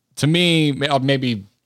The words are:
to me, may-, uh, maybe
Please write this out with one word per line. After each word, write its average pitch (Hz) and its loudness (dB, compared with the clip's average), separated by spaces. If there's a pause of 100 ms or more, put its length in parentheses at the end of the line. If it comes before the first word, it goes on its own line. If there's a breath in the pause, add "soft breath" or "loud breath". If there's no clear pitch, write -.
(160)
to 139 -2
me, 165 2
may-, 139 -4
uh, 143 0
maybe 131 -2 (200)